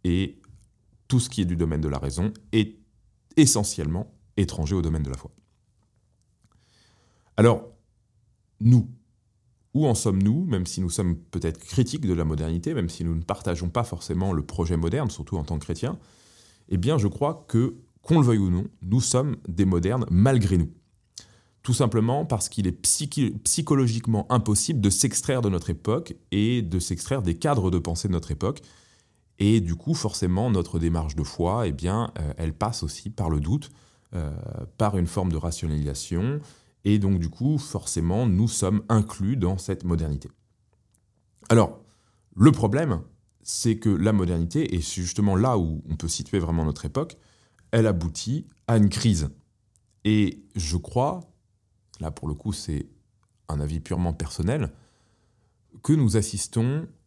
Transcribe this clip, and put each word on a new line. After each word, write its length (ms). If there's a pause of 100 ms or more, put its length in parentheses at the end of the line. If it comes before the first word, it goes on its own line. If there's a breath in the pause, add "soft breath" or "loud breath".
et 360 (680)
tout 120
ce 80
qui 140
est 20
du 120
domaine 240
de 80
la 100
raison 340 (200)
est 260 (580)
essentiellement 800 (220)
étranger 380
au 60
domaine 220
de 80
la 60
foi. 160 (2000 soft breath)
Alors, 300 (960)
nous, 280 (880)
où 120
en 80
sommes-nous, 500
même 200
si 160
nous 100
sommes 260
peut-être 420
critiques 480
de 80
la 100
modernité, 480
même 160
si 160
nous 100
ne 80
partageons 460
pas 160
forcément 480
le 140
projet 300
moderne, 340
surtout 260
en 60
tant 160
que 60
chrétiens, 340 (720 soft breath)
eh 60
bien, 200
je 120
crois 400
que, 280 (240)
qu'on 200
le 60
veuille 120
ou 120
non, 160 (160)
nous 180
sommes 360 (120)
des 160
modernes 460
malgré 460
nous. 140 (920 loud breath)
Tout 120
simplement 500
parce 240
qu'il 180
est 60
psychi-, 600 (100)
psychologiquement 880
impossible 500
de 100
s'extraire 520
de 60
notre 220
époque 440 (160)
et 320
de 160
s'extraire 420
des 140
cadres 360
de 80
pensée 300
de 40
notre 180
époque. 320 (760 soft breath)
Et 220
du 160
coup, 180
forcément, 560
notre 280
démarche 360
de 80
foi, 460
eh 40
bien, 460
euh, 200
elle 160
passe 280
aussi 260
par 220
le 80
doute, 320 (440 soft breath)
euh, 200 (440)
par 200
une 80
forme 240
de 60
rationalisation. 1040 (440 loud breath)
Et 140
donc, 200
du 100
coup, 280
forcément, 720
nous 220
sommes 400
inclus 480
dans 200
cette 280
modernité. 440 (1200)
Alors, 320 (540 soft breath)
le 160
problème, 520 (400)
c'est 360
que 100
la 240
modernité, 600
et 60
c'est 220
justement 340
là 200
où 320
on 80
peut 120
situer 300
vraiment 260
notre 200
époque, 320 (540 soft breath)
elle 160
aboutit 600 (200)
à 100
une 120
crise. 420 (760)
Et 380 (120)
je 220
crois, 440 (800)
là 100
pour 180
le 60
coup 180
c'est 360 (600)
un 120
avis 200
purement 320
personnel, 600 (1120 soft breath)
que 100
nous 240
assistons 720 (200)